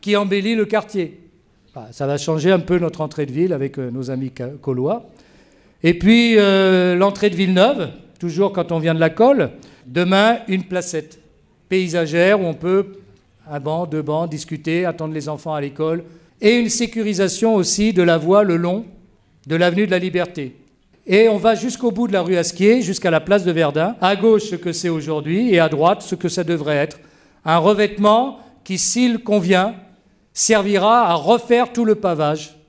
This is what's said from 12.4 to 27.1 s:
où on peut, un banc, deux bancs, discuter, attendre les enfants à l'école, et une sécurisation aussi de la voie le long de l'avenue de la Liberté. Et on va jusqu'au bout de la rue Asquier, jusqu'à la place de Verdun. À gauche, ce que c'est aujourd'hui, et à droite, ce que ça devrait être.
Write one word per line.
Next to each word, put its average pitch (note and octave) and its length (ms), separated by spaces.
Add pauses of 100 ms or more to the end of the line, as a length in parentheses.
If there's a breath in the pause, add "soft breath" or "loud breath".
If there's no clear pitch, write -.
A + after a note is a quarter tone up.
où F#3 60
on D#3+ 80
peut, F#3+ 400 (540)
un D3 120
banc, D#3 260
deux D#3 140
bancs, D#3 300
discuter, E3 560
attendre E3 260
les D3+ 160
enfants D#3 260
à D3 60
l'école, D#3 440 (360 loud breath)
et A3 160
une A#3 140
sécurisation A3 840
aussi G#3 380
de F3+ 100
la E3+ 140
voie F3+ 280
le F3+ 120
long F3+ 300 (600)
de D3 80
l'avenue F3 320
de - 40
la F#3 80
Liberté. F3 580 (500)
Et G#3+ 220
on G#3+ 80
va G#3+ 180
jusqu'au A#3 360
bout G#3+ 180
de F#3+ 60
la F#3 80
rue F3 160
Asquier, F#3+ 420
jusqu'à F#3 300
la D#3+ 100
place F3+ 240
de F3 80
Verdun. D#3+ 480
À G3 160
gauche, G#3+ 280
ce F3+ 120
que E3+ 160
c'est E3+ 160
aujourd'hui, D#3 640
et E3+ 80
à D#3+ 80
droite, D#3+ 320
ce - 140
que F3 160
ça F3+ 140
devrait D3+ 320
être. D3 220 (460 soft breath)